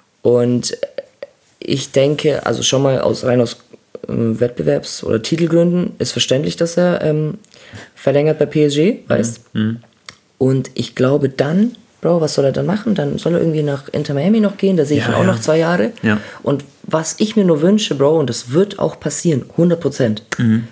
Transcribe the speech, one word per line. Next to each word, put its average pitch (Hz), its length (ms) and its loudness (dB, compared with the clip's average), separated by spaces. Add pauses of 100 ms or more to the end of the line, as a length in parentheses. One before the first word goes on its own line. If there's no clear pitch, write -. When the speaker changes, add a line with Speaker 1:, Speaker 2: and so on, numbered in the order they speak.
(220)
Speaker 1:
Und 120 540 2 (840)
ich - 320 -6
denke, 143 520 2
also 117 180 -2
schon 131 200 2
mal 135 180 2
aus, - 240 -2
rein 123 160 2
aus, 117 160 -2 (520)
ähm, 117 320 -2
Wettbewerbs- 143 640 -2
oder 110 180 0
Titelgründen 170 800 0
ist - 100 -2
verständlich, 147 460 -2
dass 170 200 -2
er, 180 260 2
ähm, 151 360 -2 (560)
verlängert 147 460 2
bei 147 60 2
P 151 180 2
S 143 100 2
G, 156 220 2 (100)
weißt? - 480 -4
Speaker 2:
Mhm. 113 80 0
Mhm. 113 140 -2 (600)
Speaker 1:
Und 131 360 0
ich - 220 -8
glaube 135 320 2
dann, 170 480 0 (240)
Bro, 170 200 2
was 151 140 0
soll 139 120 2
er 135 40 2
dann 139 160 -2
machen? 208 300 -2
Dann 143 200 -2
soll 165 180 -2
er 170 40 2
irgendwie 156 240 0
nach 139 300 -2
Inter 151 200 -4
Miami 180 280 2
noch 202 160 0
gehen, 190 200 2
da 151 80 2
sehe 147 140 0
ich - 60 0
Speaker 2:
Ja, 120 60 -2
Speaker 1:
ihn 113 40 -2
auch - 60 2
Speaker 2:
ja. 180 60 2
Speaker 1:
noch 185 140 2
zwei 156 160 2
Jahre. 175 360 0 (100)
Speaker 2:
Ja. 107 160 2 (240)
Speaker 1:
Und 139 220 -2 (180)
was 156 360 -2
ich 214 180 -2
mir 208 80 4
nur 160 180 2
wünsche, 202 320 2
Bro, 143 240 2
und 143 100 0
das 120 220 -6
wird 190 300 0
auch 156 180 -2
passieren, 147 460 -2 (120)
hundert 170 240 2
Prozent, 117 440 -2 (140)
Speaker 2:
Mhm. 117 340 2